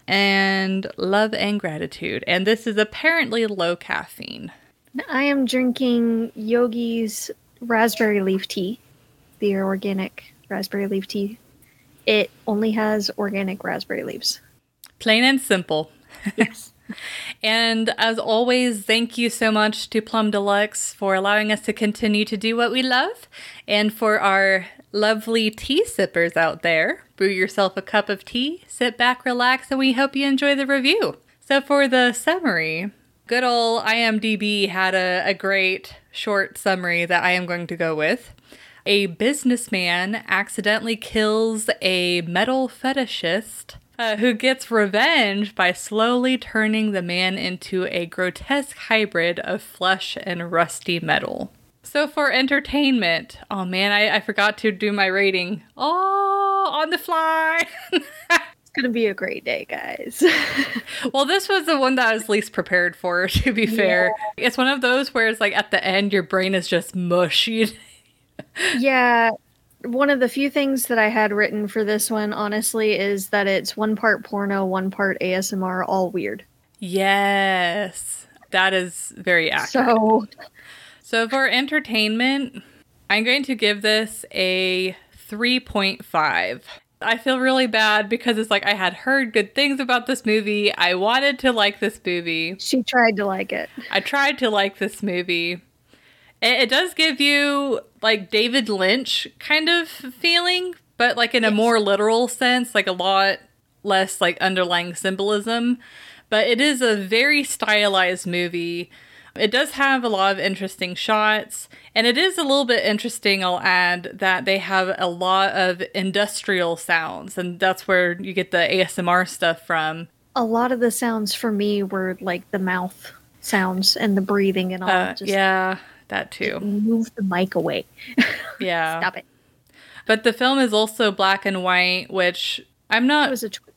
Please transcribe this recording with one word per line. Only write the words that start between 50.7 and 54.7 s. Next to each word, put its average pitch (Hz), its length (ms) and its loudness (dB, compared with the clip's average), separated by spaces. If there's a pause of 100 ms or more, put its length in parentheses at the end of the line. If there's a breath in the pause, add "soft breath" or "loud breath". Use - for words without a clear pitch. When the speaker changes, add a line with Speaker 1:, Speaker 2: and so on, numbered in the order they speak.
Speaker 1:
metal. - 520 -2 (300)
So 294 260 -2
for 294 240 0
entertainment, 262 1080 0 (100)
oh 196 160 -4
man, 190 260 0
I, 208 260 2
I - 20 -2
forgot 208 400 0
to 214 120 0